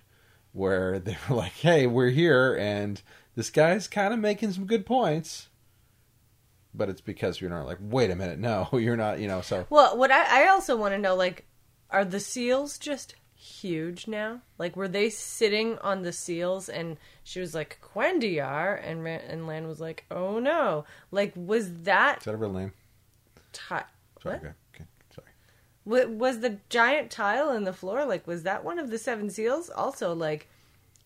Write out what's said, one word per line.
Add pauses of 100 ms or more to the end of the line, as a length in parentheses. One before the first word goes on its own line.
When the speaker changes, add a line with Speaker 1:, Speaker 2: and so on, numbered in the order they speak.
(520)
Speaker 1:
where
<laughs>
they (100)
were
like,
"Hey,
we're
here,
and (340)
this
guy's
kinda
making
some
good
points." (1200)
But
it's
because
you're
not
like,
"Wait
a
minute,
no,
<laughs>
you're
not,"
you
know,
so.
Speaker 2:
Well,
what
I,
I
also
wanna
know,
like, (460)
are
the
seals
just (200)
huge
now? (160)
Like,
were
they
sitting
on
the
seals
and (260)
she
was
like,
"Cuendiyar,"
and
Ran-,
and
Lan
was
like,
"Oh
no." (260)
Like,
was
that
Speaker 1:
Is
that
a
real
name? (800)
Speaker 2:
ti-,
Speaker 1:
Sorry, (380)
Speaker 2:
what?
Speaker 1:
okay, (220)
okay, (300)
sorry. (560)
Speaker 2:
Wa-,
was
the (120)
giant
tile
in
the
floor,
like,
was
that
one
of
the
seven
seals?
Also,
like, (580)